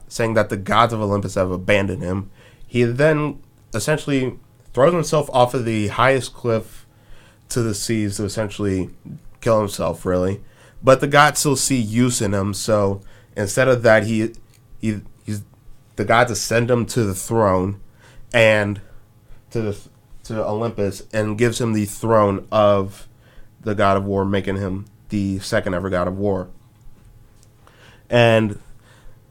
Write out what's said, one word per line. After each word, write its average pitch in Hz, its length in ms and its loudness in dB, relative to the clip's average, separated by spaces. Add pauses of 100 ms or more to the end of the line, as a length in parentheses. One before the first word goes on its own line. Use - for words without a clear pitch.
saying 113 280 -2
that 107 120 2
the 110 100 -4
gods 110 360 2
of 107 80 -4
Olympus 101 340 -2
have 92 160 0
abandoned 95 500 0
him, 95 300 -6 (340)
he 120 180 0
then 147 580 0 (320)
essentially 135 680 -2 (340)
throws 147 200 4
himself 156 400 -2
off 123 200 2
of 127 120 -2
the 107 240 -2
highest 123 440 2
cliff - 520 -4 (640)
to 123 120 0
the 113 140 0
seas 104 400 -2
to 107 80 -4
essentially 101 680 -2 (520)
kill 110 180 4
himself, 85 460 -4
really. 92 360 -2 (400)
But 131 200 4
the 147 60 -2
gods 143 340 4
still 139 160 0
see - 180 0
use 120 460 0
in 101 120 0
him, 101 200 -2
so 101 480 0 (340)
instead 117 320 0
of 120 160 2
that, 110 220 6
he, 110 280 -2 (460)
he, 107 220 -4 (240)
he's, 104 180 -6 (540)
the 104 80 -2
gods 117 260 4
ascend 117 400 0
him 117 160 0
to 120 160 0
the 98 100 0
throne 101 680 0 (520)
and 107 460 4 (720)
to 117 100 -4
the, 107 160 -4 (460)
to 110 220 -6
Olympus 107 640 -4
and 107 260 -2
gives 117 220 0
him 113 140 -2
the 107 120 0
throne 104 680 0
of 101 560 2 (500)
the 107 160 -6
god 98 220 2
of 98 80 -2
war, 98 180 0
making 98 320 -2
him 98 300 -6 (240)
the 98 300 -2
second 101 340 -2
ever 92 160 -4
god 90 180 -2
of 92 100 -6
war. 95 300 -2 (1600)
And, 113 520 4 (720)